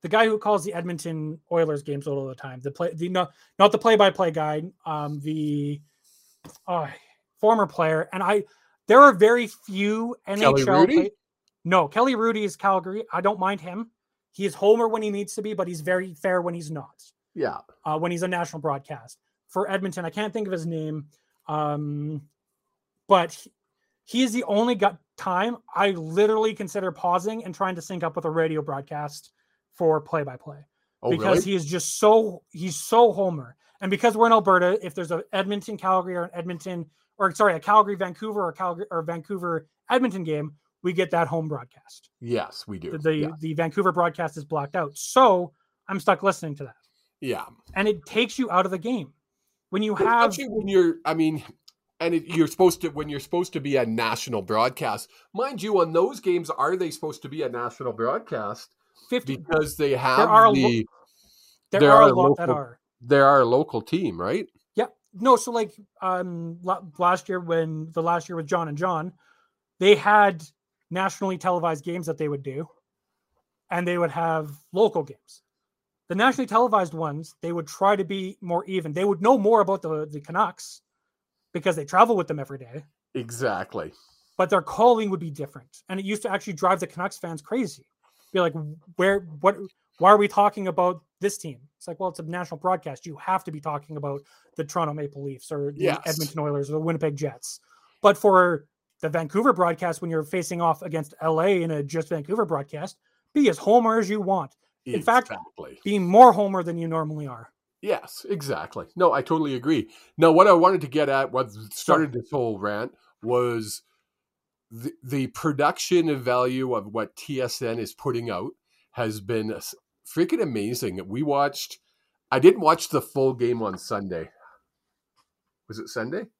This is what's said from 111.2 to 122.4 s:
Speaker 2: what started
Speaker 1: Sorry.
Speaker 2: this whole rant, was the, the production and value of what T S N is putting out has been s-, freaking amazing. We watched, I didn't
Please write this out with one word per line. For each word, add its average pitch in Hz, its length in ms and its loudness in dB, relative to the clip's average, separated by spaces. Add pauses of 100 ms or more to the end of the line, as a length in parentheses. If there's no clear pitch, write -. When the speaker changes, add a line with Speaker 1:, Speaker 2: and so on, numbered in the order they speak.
Speaker 2:
what 127 180 -2
started 107 240 -18
Speaker 1:
Sorry. 156 320 0 (160)
Speaker 2:
this - 80 -18
whole 117 280 -4
rant, 104 340 -6 (300)
was 117 600 -2 (880)
the, 117 220 -12 (100)
the 135 260 -4
production 160 800 0
and 139 120 -2
value 127 540 0
of 101 120 -6
what 107 300 -6
T 135 240 -8
S 120 200 -6
N 117 180 -4
is 110 140 -8
putting 117 380 -6
out 95 220 -6 (400)
has 107 280 -6
been 110 320 -4
s-, - 220 -12 (320)
freaking 214 360 -2
amazing. 110 640 -4
We 113 160 -6
watched, 143 560 -2 (520)
I 131 80 0
didn't 190 220 6